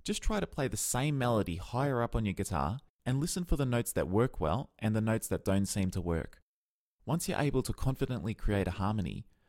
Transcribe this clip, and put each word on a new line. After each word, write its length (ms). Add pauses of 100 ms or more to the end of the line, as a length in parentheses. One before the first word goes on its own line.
just 180
try 160
to 80
play 220
the 80
same 420
melody 380
higher 460
up 120
on 100
your 100
guitar 440 (260)
and 160
listen 240
for 120
the 100
notes 260
that 160
work 300
well 400
and 160
the 60
notes 280
that 160
don't 220
seem 240
to 100
work. 400 (640)
Once 240
you're 120
able 220
to 100
confidently 640
create 340
a 40
harmony, 540 (220)